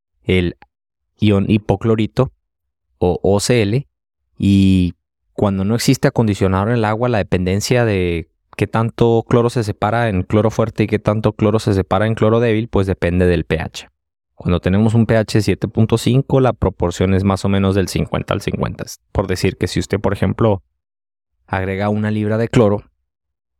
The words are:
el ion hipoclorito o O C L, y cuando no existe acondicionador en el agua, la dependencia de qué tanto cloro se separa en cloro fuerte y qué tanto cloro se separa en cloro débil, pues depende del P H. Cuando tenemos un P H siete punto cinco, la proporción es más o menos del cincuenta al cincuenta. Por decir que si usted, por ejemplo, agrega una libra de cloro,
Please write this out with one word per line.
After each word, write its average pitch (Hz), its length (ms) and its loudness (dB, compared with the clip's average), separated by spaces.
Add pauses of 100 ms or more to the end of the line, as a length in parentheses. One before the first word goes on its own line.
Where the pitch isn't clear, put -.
(220)
el 90 360 0 (600)
ion 101 300 2
hipoclorito 107 840 0 (680)
o 90 240 0
O 101 180 2
C 120 220 0
L, 110 260 -2 (480)
y 95 560 4 (400)
cuando 98 320 -2
no 107 100 0
existe 131 340 0
acondicionador 101 600 0
en 123 60 0
el 113 100 0
agua, 110 240 -2
la 120 80 0
dependencia 98 680 0
de 90 420 -2 (260)
qué 104 120 -2
tanto 113 600 0
cloro 120 220 2
se 120 160 -2
separa 107 460 -2
en 90 120 -2
cloro 107 280 2
fuerte 110 320 -2
y 104 40 2
qué 104 120 -2
tanto 107 340 0
cloro 104 280 0
se - 120 -2
separa 95 340 0
en 113 80 -2
cloro 110 240 2
débil, 117 300 0
pues 98 180 0
depende 90 400 0
del 85 180 2
P 80 160 -4
H. - 280 -12 (460)
Cuando 87 260 -2
tenemos 104 320 2
un 113 140 2
P 113 100 2
H 110 240 0
siete 101 280 -2
punto 110 280 0
cinco, 131 420 0
la 127 140 2
proporción 95 600 -2
es 95 100 0
más 95 220 0
o - 20 0
menos 98 260 2
del 95 140 0
cincuenta - 460 -4
al - 80 -4
cincuenta. - 420 -6 (260)
Por 98 160 -2
decir 95 300 -2
que - 120 -4
si - 120 -2
usted, 98 180 -4
por 98 140 -2
ejemplo, 101 500 0 (840)
agrega 95 440 -4
una 107 200 -2
libra 107 280 -2
de 117 100 -2
cloro, 104 360 2 (760)